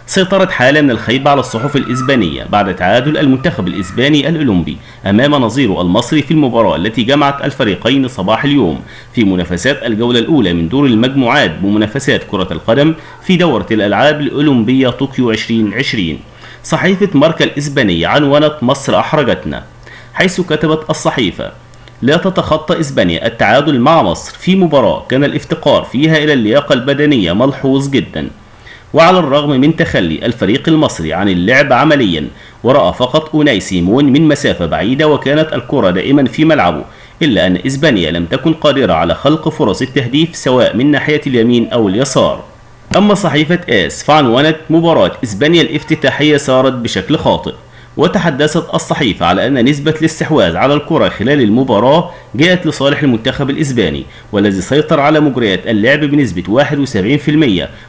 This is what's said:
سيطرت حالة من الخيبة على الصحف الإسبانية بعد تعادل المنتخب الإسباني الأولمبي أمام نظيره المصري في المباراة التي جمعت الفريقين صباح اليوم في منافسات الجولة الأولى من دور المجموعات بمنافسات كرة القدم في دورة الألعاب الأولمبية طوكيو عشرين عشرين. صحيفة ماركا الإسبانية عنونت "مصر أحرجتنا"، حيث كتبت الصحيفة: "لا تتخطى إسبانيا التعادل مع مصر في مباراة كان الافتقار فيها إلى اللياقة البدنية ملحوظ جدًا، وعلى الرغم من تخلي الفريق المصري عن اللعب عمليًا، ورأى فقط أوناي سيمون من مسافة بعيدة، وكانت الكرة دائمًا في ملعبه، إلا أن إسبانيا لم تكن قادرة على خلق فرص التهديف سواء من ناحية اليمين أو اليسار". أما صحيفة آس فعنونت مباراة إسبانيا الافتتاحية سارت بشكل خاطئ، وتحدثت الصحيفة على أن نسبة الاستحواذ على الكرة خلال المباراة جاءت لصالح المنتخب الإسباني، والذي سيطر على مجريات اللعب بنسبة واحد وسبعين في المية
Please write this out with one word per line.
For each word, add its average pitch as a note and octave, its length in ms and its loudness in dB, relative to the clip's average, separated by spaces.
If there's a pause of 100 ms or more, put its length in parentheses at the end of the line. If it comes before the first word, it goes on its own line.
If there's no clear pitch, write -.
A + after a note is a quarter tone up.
سيطرت F#3+ 440 0
حالة C#3 300 2
من C#3 100 4
الخيبة C3 400 0
على C#3 80 2
الصحف - 360 -4
الإسبانية B2 680 -2
بعد F#2+ 320 0
تعادل B2+ 420 0
المنتخب C3 500 0
الإسباني A#2+ 640 -2
الأولمبي G2+ 480 -2 (280)
أمام B2+ 300 2
نظيره A2+ 460 0
المصري A#2 400 0
في - 100 -6
المباراة A#2 440 2
التي G#2+ 280 -2
جمعت C#3 420 0
الفريقين C3 600 -2
صباح G#2 360 -2
اليوم A#2+ 360 0 (340)
في A#2 100 2
منافسات F#2 600 -2
الجولة A#2 360 0
الأولى A2+ 340 2
من E2 160 -2
دور C#3 160 0
المجموعات B2 680 2 (100)
بمنافسات G#2+ 640 -2
كرة F#2 280 -4
القدم C3 420 0 (300)
في F#3 140 2
دورة C3+ 340 0
الألعاب A2 500 0
الأولمبية C3 680 2
طوكيو B2+ 420 -2
عشرين A2 420 -2
عشرين. G#2 460 -4 (440)
صحيفة F#3 500 0
ماركا D3+ 320 2
الإسبانية B2+ 640 -2
عنونت D3 540 2
"مصر A#2+ 380 0
أحرجتنا"، G2+ 640 -2 (500)
حيث F#3 280 -2
كتبت D#3 480 -2
الصحيفة: - 640 -4 (500)
"لا C#3+ 160 2
تتخطى F3 600 -2
إسبانيا C3+ 480 -2
التعادل B2 520 2
مع D3+ 240 4
مصر - 340 -4
في F#3 180 0
مباراة D3 540 2
كان C3 140 2
الافتقار C#3 600 0
فيها D3+ 340 0
إلى D3 160 2
اللياقة C3 400 2
البدنية C3 600 0
ملحوظ C3+ 560 0
جدًا، E2 380 -4 (680)
وعلى F3 260 4
الرغم D3 300 0
من C#3+ 260 2
تخلي G2 500 -2
الفريق A#2 440 -2
المصري A2 440 0
عن G2 160 0
اللعب A#2+ 440 2
عمليًا، A2 540 2 (360)
ورأى A2+ 300 2
فقط D#3 420 -2
أوناي D3 240 2
سيمون F#2+ 460 0
من D3 220 4
مسافة A#2+ 380 0
بعيدة، G#2 420 0
وكانت D3 460 0
الكرة A#2+ 360 0
دائمًا B2+ 360 2
في D#3 200 0
ملعبه، F2 380 2 (380)
إلا F#2+ 260 2
أن F#2 180 0
إسبانيا C3 460 0
لم E2+ 140 -2
تكن - 280 -2
قادرة C3 400 0
على E2 220 0
خلق D#3 340 0
فرص B2 320 -2
التهديف C3 540 -2
سواء B2 420 2
من C#3+ 140 2
ناحية C#3+ 360 0
اليمين A#2+ 420 2
أو A2 200 0
اليسار". G2 540 0 (520)
أما G#3 180 4
صحيفة D#3 460 0 (100)
آس F2 340 -2
فعنونت D3 520 2 (140)
مباراة D#3+ 420 2 (120)
إسبانيا C#3+ 380 2
الافتتاحية D3 760 0
سارت C3 360 0
بشكل A#2+ 440 -4
خاطئ، E2 360 -2 (440)
وتحدثت D#3+ 760 0
الصحيفة C#3+ 520 -2
على F#2 220 2
أن B2+ 180 2
نسبة D3 360 0
الاستحواذ B2+ 540 0
على C3 180 2
الكرة D3 360 0
خلال C3 320 0
المباراة B2+ 720 2 (240)
جاءت F3 320 0
لصالح C#3+ 340 -2
المنتخب B2+ 480 -2
الإسباني، G#2 540 -2 (280)
والذي G2+ 300 0
سيطر D3+ 380 0
على D3+ 200 2
مجريات A#2+ 480 0
اللعب A#2 320 2
بنسبة C#3 480 -2
واحد C3+ 320 0
وسبعين B2+ 380 -2
في D3+ 140 -2
المية A2 380 0 (200)